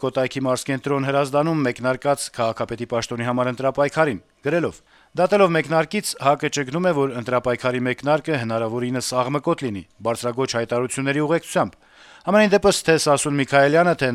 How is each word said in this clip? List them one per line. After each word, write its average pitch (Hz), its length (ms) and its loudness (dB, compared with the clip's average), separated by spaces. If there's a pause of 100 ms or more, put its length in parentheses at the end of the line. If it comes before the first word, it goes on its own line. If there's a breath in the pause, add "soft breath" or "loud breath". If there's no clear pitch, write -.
Կոտայքի 131 480 -2
մարզկենտրոն 135 560 -2
Հրազդանում 143 560 0
մեկնարկած 127 720 -2
քաղաքապետի 113 560 -4
պաշտոնի 117 400 -4
համար 123 240 0
ընտրապայքարին, 135 720 0 (260)
գրելով. 147 320 -2 (320 soft breath)
«Դատելով 185 400 4
մեկնարկից՝ 160 540 0 (180)
հակ-ը 147 320 2
ճգնում 151 320 -2
է, 170 80 2
որ 139 240 0
ընտրապայքարի 123 600 -2 (120)
մեկնարկը 151 400 -2 (100)
հնարավորինս 117 720 -4
աղմկոտ 139 480 -2
լինի, 104 220 -6 (180)
բարձրագույն 120 560 -2
հայտարարությունների 127 640 -2
ուղեկցությամբ։ 151 560 -2 (460 soft breath)
Համենայն 208 300 4
դեպս, 202 240 4 (100)
թե 160 60 6 (100)
Սասուն 143 320 2
Միքայելյանը, 143 640 4
թե 135 160 2